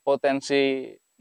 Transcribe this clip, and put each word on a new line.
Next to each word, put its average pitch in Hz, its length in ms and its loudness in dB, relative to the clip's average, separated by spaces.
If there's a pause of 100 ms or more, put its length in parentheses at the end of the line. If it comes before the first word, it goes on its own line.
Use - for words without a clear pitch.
potensi 135 880 0 (280)